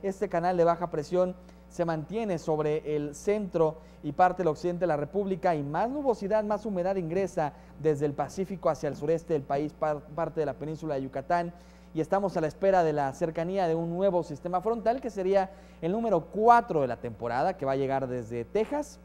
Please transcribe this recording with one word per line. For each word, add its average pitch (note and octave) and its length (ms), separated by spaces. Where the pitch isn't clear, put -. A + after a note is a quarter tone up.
Este G3 260
canal F3 260
de E3+ 80
baja E3+ 260
presión F3+ 460
se - 140
mantiene E3+ 540
sobre D3+ 580
el D3 180
centro F3 640
y D3 100
parte F3+ 300
del E3+ 40
occidente F3 340
de F3+ 60
la D#3 80
República F3+ 580
y D3 100
más D#3+ 260
nubosidad, G#3+ 560
más G#3 200
humedad F#3+ 300
ingresa E3+ 580
desde D3 240
el D3+ 80
Pacífico F3 560
hacia D#3 180
el C#3+ 80
sureste E3 380
del D3 100
país, D3 300
par-, D3+ 260
parte D#3+ 240
de D3+ 60
la C3+ 80
península D#3 420
de C3+ 80
Yucatán. E3+ 500
Y D#3 60
estamos F#3+ 380
a E3+ 40
la D#3 60
espera F#3 360
de D#3 100
la C#3+ 200
cercanía E3+ 540
de D#3+ 80
un E3+ 140
nuevo F3+ 340
sistema F3 380
frontal, A3+ 400
que B3+ 80
sería F#3+ 400
el E3 100
número G3+ 340
cuatro A3+ 560
de C3+ 60
la A#2 100
temporada, A#2+ 600
que C#3 80
va C3+ 80
a C3+ 40
llegar C3+ 300
desde A#2+ 380
Texas C#4+ 600